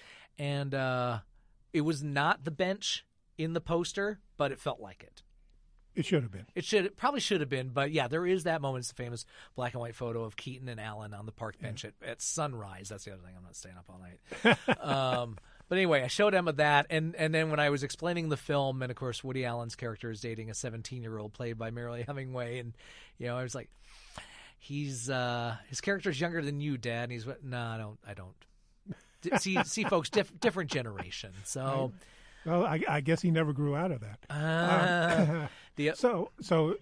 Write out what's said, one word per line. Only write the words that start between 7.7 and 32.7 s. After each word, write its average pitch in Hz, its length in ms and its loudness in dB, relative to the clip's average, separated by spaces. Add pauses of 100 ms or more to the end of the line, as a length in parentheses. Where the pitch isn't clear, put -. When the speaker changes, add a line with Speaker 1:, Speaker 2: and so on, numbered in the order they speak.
Speaker 1:
but 139 200 0
yeah, 143 180 2
there 160 180 0
is 180 180 2
that 165 160 0
moment. 131 220 -2
It's 120 60 -8
the - 60 -10
famous 120 320 -8 (300)
black 123 180 -2
and 123 60 -6
white 117 160 -6
photo 117 280 -4
of 107 120 -10
Keaton 127 320 -10
and 113 120 -8
Allen 107 320 -8
on 104 140 -10
the 110 60 -10
park 110 260 -8
Speaker 2:
Yeah. - 80 -8
Speaker 1:
bench 110 180 -8
at, 107 100 -14 (120)
at 117 160 -8
sunrise. 101 640 -6
That's 104 160 -10
the 101 80 -12
other 92 100 -16
thing. 92 140 -18
I'm 90 60 -18
not 90 140 -20
staying 92 200 -16
up 87 120 -18
all 92 120 -18
night. - 580 2 (200)
Speaker 2:
<laughs> - 20 -16
Speaker 1:
Um, 127 560 0 (320)
but 175 80 0
anyway, 170 260 6
I 123 40 0
showed 202 280 6
Emma 175 200 4
that, 147 340 6
and, 160 280 0
and 156 180 2
then 160 160 4
when 151 100 4
I 147 80 6
was 143 140 2
explaining 165 480 -2
the 143 80 2
film, 135 420 0
and 127 100 -2
of 120 60 -8
course 123 260 -4
Woody 131 220 -2
Allen's 120 320 -4
character 117 340 -6
is 107 120 -8
dating 113 280 -6
a 104 40 -8
seventeen-year-old 113 800 -6
played 117 240 -6
by 113 120 -4
Marilee 120 360 -6
Hemingway, 127 540 -6
and, 117 140 -8 (440)
you 120 80 -6
know, 120 100 -2
I 127 60 -2
was 127 120 -6
like, 127 140 -10 (920)
"He's, 139 520 -4
uh, 120 460 0 (120)
his 127 120 -6
character's 190 400 0
younger 170 220 0
than 143 180 -2
you, 147 180 0
Dad." 117 260 -2
And 123 80 -6
he's, 117 140 -8
"What? 135 180 -8
No, 123 160 -6
I 113 180 -4
don't, 107 280 -10
I 104 80 -10
don't." 95 200 -14 (880)
D-, 330 160 2
see, 190 240 2
Speaker 2:
<laughs> - 20 0
Speaker 1:
see, 226 200 -2
folks, 170 260 2
diff-, - 300 0
different 180 300 2
generation. 101 640 -6 (120)
So, 135 480 -2 (540)
Speaker 2:
I, - 20 0
well, 175 160 4
I, 156 240 2